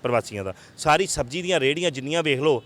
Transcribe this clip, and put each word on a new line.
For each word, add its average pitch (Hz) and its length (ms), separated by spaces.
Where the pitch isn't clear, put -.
ਪ੍ਰਵਾਸੀਆਂ 110 420
ਦਾ। 95 100
ਸਾਰੀ 160 280
ਸਬਜ਼ੀ 147 360
ਦੀਆਂ 175 180
ਰੇਹੜੀਆਂ 156 300
ਜਿੰਨੀਆਂ 143 320
ਵੇਖ 139 180
ਲਓ 143 260